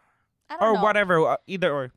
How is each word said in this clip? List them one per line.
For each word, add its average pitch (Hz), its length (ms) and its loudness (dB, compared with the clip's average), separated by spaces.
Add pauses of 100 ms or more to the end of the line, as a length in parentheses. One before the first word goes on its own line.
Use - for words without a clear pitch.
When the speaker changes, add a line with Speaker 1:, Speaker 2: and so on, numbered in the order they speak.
(480)
Speaker 1:
I 302 80 -12
don't 311 60 -4
Speaker 2:
or 220 120 2
Speaker 1:
know. 208 80 0
Speaker 2:
whatever, 202 460 2
uh, 131 80 0 (100)
either 180 260 -2
or. 135 240 -6